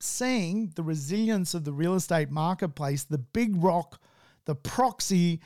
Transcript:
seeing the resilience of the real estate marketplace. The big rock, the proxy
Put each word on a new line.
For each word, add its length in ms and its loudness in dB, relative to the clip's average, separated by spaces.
seeing 760 -2
the 80 -6
resilience 720 0
of 100 -4
the 80 -4
real 220 0
estate 360 0
marketplace. 760 -2
The 140 -2
big 440 0
rock, 400 0
the 100 -2
proxy 920 2